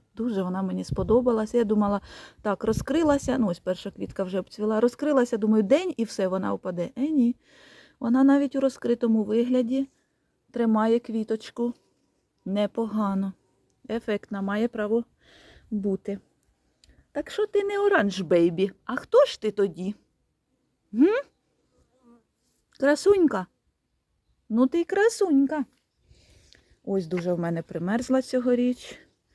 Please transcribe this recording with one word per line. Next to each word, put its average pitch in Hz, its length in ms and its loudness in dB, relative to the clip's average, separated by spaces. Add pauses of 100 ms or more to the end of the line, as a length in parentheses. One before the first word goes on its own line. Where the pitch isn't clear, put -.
(160)
Дуже 226 280 -2
вона 185 180 -4
мені 185 220 -4
сподобалася. 220 760 0
Я 240 60 4
думала, 202 380 0 (400)
так, 202 220 -4
розкрилася. 277 760 0
Ну, 226 100 2
ось 175 120 -4
перша 185 320 -6
квітка 196 320 -6
вже 185 160 -6
обцвіла. 214 400 -4
Розкрилася, 247 580 2
думаю, 214 260 2
день 311 340 2
і 226 60 0
все, 202 240 -4
вона 190 260 -4
впаде. 175 420 -6
Е, 269 120 -2
ні. 262 280 2 (640)
Вона 247 240 2
навіть 277 320 4
у 269 40 -2
розкритому 233 640 0
вигляді 247 680 0 (640)
тримає 226 480 2
квіточку. 220 720 -6 (720)
Непогано. 202 880 -2 (560)
Ефектна, 208 520 -6
має 208 260 0
право 226 360 -2 (680)
бути. 196 480 -4 (920)
Так 302 180 -8
що 427 180 -2
ти 403 160 0
не 403 160 -2
Оранж 202 420 2
Бейбі? 175 500 2 (140)
А 240 100 -6
хто 523 300 4
ж - 160 -6
ти 214 100 -2
тоді? 196 440 -4 (1000)
Гм? 247 120 4 (1700)
Красунька? 294 640 2 (1040)
Ну 240 180 2
ти 339 120 -2
й 339 40 2
красунька. 320 840 2 (1200)
Ось 190 180 -2
дуже 175 260 -2
в 170 60 -4
мене 170 220 -4
примерзла 240 600 -2
цьогоріч. 247 760 -2 (360)